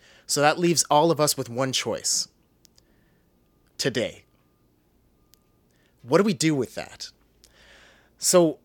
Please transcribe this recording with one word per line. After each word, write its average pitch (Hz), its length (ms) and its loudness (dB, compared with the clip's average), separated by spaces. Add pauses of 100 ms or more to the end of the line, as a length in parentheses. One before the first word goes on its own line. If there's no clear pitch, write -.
(260)
So 143 160 -2
that 151 160 4
leaves 175 320 2
all 151 200 4
of 143 80 0
us 147 200 0
with 127 100 -8
one 127 240 -4
choice. - 560 -4 (1500)
Today. 110 460 -4 (1800)
What 127 160 2
do 202 60 4
we 208 100 -2
do 156 200 -2
with 127 200 -6
that? - 380 -16 (1080)
So 170 460 2